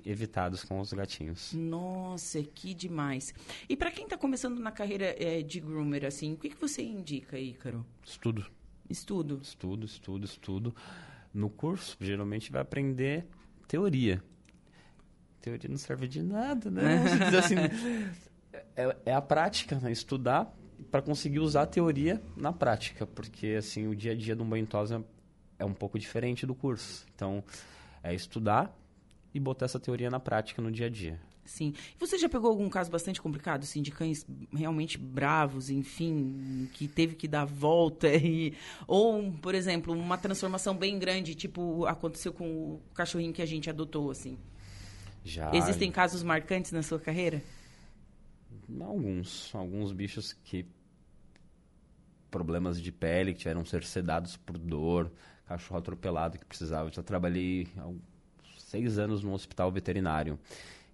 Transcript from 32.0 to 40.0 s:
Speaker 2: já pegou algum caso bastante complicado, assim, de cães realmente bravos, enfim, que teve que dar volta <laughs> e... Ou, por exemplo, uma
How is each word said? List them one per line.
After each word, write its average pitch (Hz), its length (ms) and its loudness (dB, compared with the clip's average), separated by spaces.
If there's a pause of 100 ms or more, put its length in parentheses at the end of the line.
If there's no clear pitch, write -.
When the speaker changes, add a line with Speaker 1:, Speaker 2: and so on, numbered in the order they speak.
Speaker 2:
já 330 120 4
pegou 233 200 4
algum 202 200 4
caso 180 220 0
bastante 170 280 -2
complicado, 151 440 -2
assim, 147 180 -2
de 143 80 -2
cães 156 340 -2 (300)
realmente 156 460 0
bravos, 135 720 2
enfim, 135 1000 0
que 147 140 -4
teve 165 280 2
que 160 120 -4
dar 147 180 2
volta 151 640 6
<laughs> 143 60 10
e... 160 400 6 (340)
Ou, 208 440 6
por 175 240 -2
exemplo, 175 380 2
uma 175 240 0